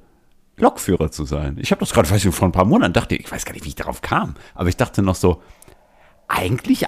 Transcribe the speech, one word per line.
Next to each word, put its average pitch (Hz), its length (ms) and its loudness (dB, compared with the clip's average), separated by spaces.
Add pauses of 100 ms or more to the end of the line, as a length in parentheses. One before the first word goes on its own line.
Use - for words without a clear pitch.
(560)
Lokführer - 560 0
zu 78 120 -6
sein. 71 360 -4
Ich - 100 -2
habe 196 100 0
das - 120 -6
gerade, 87 180 4
weiß 98 140 2
ich, 90 100 2
vor 92 140 2
ein 85 40 0
paar 92 120 4
Monaten 175 280 4
dachte, - 220 0
ich - 160 -8
weiß - 140 -8
gar - 80 -14
nicht, - 120 -14
wie - 60 -10
ich - 60 -10
darauf - 260 -10
kam, - 320 -2 (200)
aber 87 140 -2
ich - 80 0
dachte - 260 0
noch 95 140 2
so, - 240 2 (880)
eigentlich - 580 0